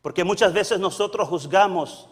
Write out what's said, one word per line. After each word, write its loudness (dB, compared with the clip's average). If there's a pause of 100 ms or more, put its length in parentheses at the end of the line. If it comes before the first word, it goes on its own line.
Porque -4
muchas 2
veces 0
nosotros -2
juzgamos 0